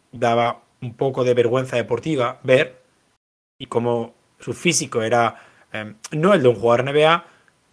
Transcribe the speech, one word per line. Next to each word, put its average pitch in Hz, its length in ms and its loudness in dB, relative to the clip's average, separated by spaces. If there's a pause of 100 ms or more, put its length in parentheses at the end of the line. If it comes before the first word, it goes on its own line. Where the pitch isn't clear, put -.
(120)
daba 120 500 0 (200)
un 120 120 -10
poco 131 300 -2
de 123 100 2
vergüenza 123 420 0
deportiva 123 680 -4
ver, 131 380 0 (760)
y 131 80 -16
cómo 117 480 -4 (240)
su - 140 -12
físico 135 500 -2
era, 113 400 0 (300)
em, 107 240 -12 (160)
no 165 220 2
el 165 80 2
de 127 60 6
un 117 80 4
jugador 117 240 2
N 139 120 -4
B 151 140 4
A, 170 200 2 (460)